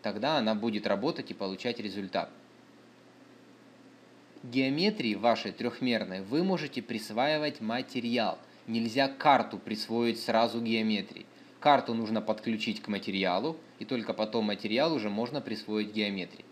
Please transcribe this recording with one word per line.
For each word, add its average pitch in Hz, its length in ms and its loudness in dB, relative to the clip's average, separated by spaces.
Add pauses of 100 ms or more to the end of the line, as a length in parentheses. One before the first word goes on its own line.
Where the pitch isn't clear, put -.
Тогда 113 360 0
она 110 180 2
будет 104 320 -2
работать 120 420 0
и 90 60 -8
получать 101 440 -4
результат. 98 520 -4 (2000)
Геометрии 135 720 2
вашей 107 380 2
трехмерной 110 720 -2
вы 135 200 0
можете 151 380 0
присваивать 139 800 -2
материал. 117 800 -2 (260)
Нельзя 117 420 2
карту 127 520 4
присвоить 113 600 0
сразу 117 400 2
геометрии. 110 680 0 (320)
Карту 135 340 4
нужно 110 280 0
подключить 107 600 -2
к - 60 -10
материалу, 98 680 0 (220)
и 110 80 -10
только 117 280 -2
потом 107 320 0
материал 113 480 0
уже 107 160 -2
можно 120 320 -2
присвоить 107 520 -4
геометрии. 101 580 -4